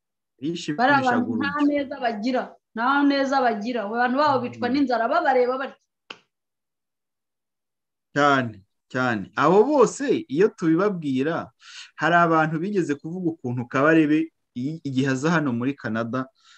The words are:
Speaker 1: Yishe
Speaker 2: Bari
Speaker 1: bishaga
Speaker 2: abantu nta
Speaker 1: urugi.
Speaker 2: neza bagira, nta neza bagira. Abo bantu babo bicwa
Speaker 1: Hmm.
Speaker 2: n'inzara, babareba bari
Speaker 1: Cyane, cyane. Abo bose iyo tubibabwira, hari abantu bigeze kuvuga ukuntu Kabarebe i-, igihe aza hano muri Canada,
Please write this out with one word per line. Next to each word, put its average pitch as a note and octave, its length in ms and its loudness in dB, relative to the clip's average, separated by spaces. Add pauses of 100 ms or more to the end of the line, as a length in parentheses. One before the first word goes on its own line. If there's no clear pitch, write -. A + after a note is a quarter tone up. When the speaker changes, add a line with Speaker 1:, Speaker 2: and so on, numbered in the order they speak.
(420)
Speaker 1:
Yishe D#3 320 -6
Speaker 2:
Bari B3+ 180 2
Speaker 1:
bishaga C4 160 2
Speaker 2:
abantu B3 240 0
nta C#4 180 -2
Speaker 1:
urugi. D4 160 0
Speaker 2:
neza C#4+ 300 -2
bagira, A#3 460 -2 (260)
nta A3+ 180 -4 (140)
neza C#4 380 2
bagira. A#3 420 -2
Abo G#3 140 -6
bantu B3 240 0
babo C#4+ 220 4
bicwa A#3+ 280 -6
Speaker 1:
Hmm. B3 80 0
Speaker 2:
n'inzara, A#3+ 320 0
babareba C4 500 2
bari C4+ 160 -8 (2500)
Speaker 1:
Cyane, C3 460 2 (300)
cyane. A#2 420 -4
Abo F3 320 4
bose C4 640 2
iyo E3+ 220 0
tubibabwira, D#3+ 1000 -2 (440)
hari D#3+ 240 0
abantu D#3+ 440 2
bigeze F3 340 -2
kuvuga E3+ 360 -6
ukuntu B2 360 -6
Kabarebe D#3 680 2 (180)
i-, D3 320 -8
igihe C3+ 260 -2
aza C3+ 220 0
hano D3+ 220 0
muri B2 220 -2
Canada, A#2 540 -6 (300)